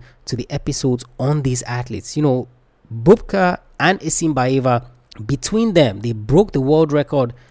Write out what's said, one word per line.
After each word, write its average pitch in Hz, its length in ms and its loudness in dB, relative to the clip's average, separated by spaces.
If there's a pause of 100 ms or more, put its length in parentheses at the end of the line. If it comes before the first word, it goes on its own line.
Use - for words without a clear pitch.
(240)
to - 100 -6
the 120 160 -8
episodes 139 540 -4 (160)
on 143 220 0
these 127 220 -2
athletes. 123 520 -8
You 151 80 0
know, 127 240 0 (440)
Bubka 180 680 2 (200)
and 175 220 2
Isinbayeva, 131 880 0 (380)
between 208 500 -2
them, 117 260 2
they 117 120 -4
broke 123 380 2
the - 100 -2
world 151 300 2
record 139 420 0 (180)